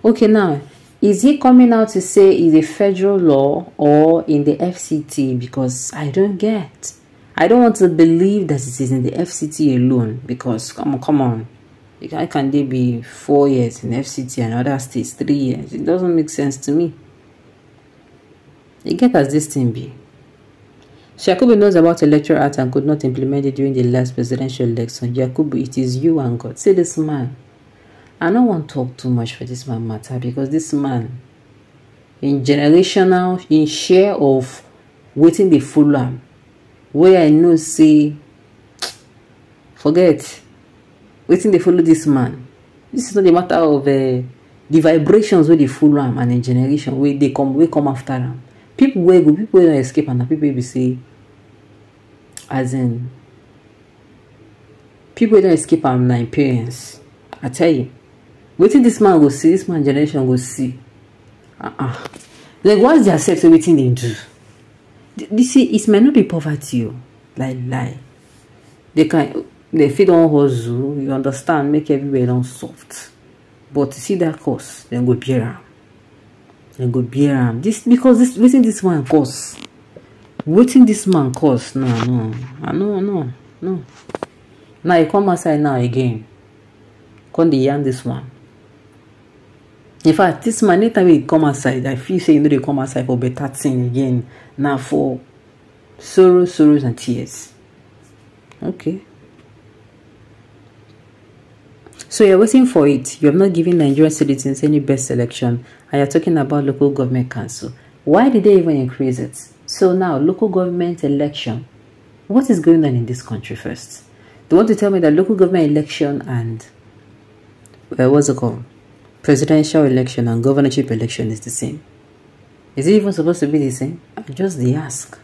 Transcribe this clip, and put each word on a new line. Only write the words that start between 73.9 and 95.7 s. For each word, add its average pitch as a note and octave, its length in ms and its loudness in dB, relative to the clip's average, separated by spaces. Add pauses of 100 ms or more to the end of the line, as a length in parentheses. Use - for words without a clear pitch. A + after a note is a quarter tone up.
you - 60 -18
see - 160 -4
that D#3+ 220 -6
cost, - 520 -10
dem B2 160 -4
go B2 80 2
bear B2+ 280 -4
am. - 160 -10 (1200)
Dem B2 140 -4
go B2+ 120 -2
bear C#3 340 0
am. A#2+ 260 0
This, A3 220 -4
because B3 340 4
this, B3 180 2
wetin B3 260 4
this A3 200 0
man D#3+ 240 0
cause? C3+ 500 -2 (920)
Wetin B3 400 6
this G#3 200 -2
man D3 260 2
cause? C3 420 -2
No, C3+ 120 -4 (180)
no, A#2 300 -4 (280)
I - 100 -6
no, G3 280 -2
no, F3 320 -4 (280)
no. E3+ 240 -8 (1000)
Now F3 140 2
he D#3 80 2
come G3 220 0
outside E3+ 320 -2
now C#3+ 160 0
again. A#2+ 500 -2 (1080)
Come E3 180 2
dey C#3 80 2
yarn C#3 240 0
this B2+ 220 -6
one. B2+ 240 -10 (1800)
In D#3 80 6
fact, E3+ 320 0
this A3+ 180 -4
man, G3 200 4
anytime G#3+ 260 2
he D3+ 140 4
come D#3 220 0
outside, C3 420 -2
I C3 80 -4
feel F3 240 -6
say, E3 160 2
you D3 60 4
know, D3 80 2
they C#3+ 100 2
come C#3 220 -4
outside C3 260 -6
for B2+ 100 -2
better B2+ 320 -6
thing B2+ 380 -4
again. B2+ 420 -2 (300)
Now C#3 180 -2
for C3+ 440 -4 (800)